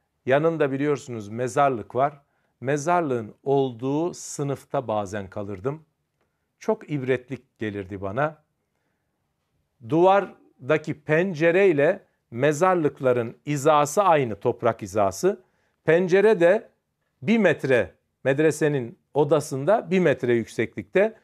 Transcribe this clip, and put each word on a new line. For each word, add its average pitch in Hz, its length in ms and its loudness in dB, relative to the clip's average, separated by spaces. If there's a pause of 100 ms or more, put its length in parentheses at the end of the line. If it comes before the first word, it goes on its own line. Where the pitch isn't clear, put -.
(260)
yanında 147 460 2
biliyorsunuz 131 580 -4
mezarlık 120 680 -2
var. 143 260 -2 (400)
Mezarlığın 139 800 -2
olduğu 135 720 -2
sınıfta 139 760 -8
bazen 104 420 -6
kalırdım. 104 560 -10 (720)
Çok 220 320 -6
ibretlik 127 680 -6
gelirdi 101 420 -8
bana. 131 420 -6 (1500)
Duvardaki 160 1120 0
pencereyle 170 1000 2 (260)
mezarlıkların 139 1120 0
hizası 147 580 2
aynı, 143 360 2
toprak 117 420 -2
hizası. 101 640 -2 (400)
Pencere 185 560 4
de 180 300 2 (520)
bir 196 160 0
metre, 135 580 2 (280)
medresenin 147 760 0 (140)
odasında 147 800 0
bir 185 80 2
metre 131 340 2
yükseklikte. 120 920 -2